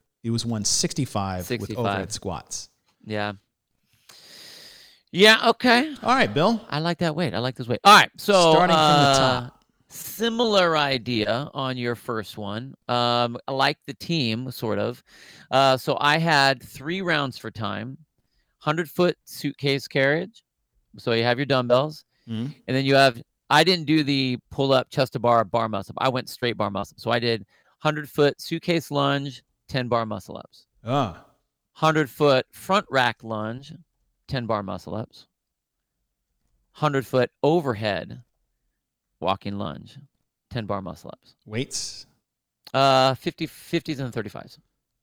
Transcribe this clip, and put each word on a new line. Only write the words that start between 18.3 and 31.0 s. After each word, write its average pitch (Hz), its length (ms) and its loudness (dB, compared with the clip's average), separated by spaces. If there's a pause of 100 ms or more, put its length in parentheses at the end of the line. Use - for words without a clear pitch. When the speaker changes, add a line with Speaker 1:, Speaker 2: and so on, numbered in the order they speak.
Speaker 2:
hundred 156 300 -4
foot 175 360 0
suitcase 139 640 -4
carriage. 147 560 -2 (540)
So - 140 -4
you 113 120 2
have 120 140 2
your 139 80 -2
dumbbells, 131 600 0 (240)
Speaker 1:
Mm-hmm. 117 220 -6 (160)
Speaker 2:
and 131 100 -2
then 135 80 0
you 135 100 2
have, 135 240 4 (300)
I 151 140 6
didn't 170 220 0
do 151 180 0
the 135 340 -2 (140)
pull 139 200 0
up, 131 200 2
chest 135 220 -2
to 131 60 -6
bar, 117 240 4
bar 113 240 -2
muscle 101 300 -8
up. - 80 -2
I - 20 2
went 127 220 -2
straight 117 260 -4
bar 101 140 -2
muscle 101 260 -6
up. - 60 -20
So 113 100 -6
I 120 80 2
did 117 260 -2 (340)
hundred 151 300 -4
foot 143 300 0
suitcase 165 520 -4
lunge, 139 520 -2 (240)
ten 123 220 -4
bar 117 160 0
muscle 107 320 -10
ups. - 300 -20 (180)
Speaker 1:
Ah. 117 400 -4 (480)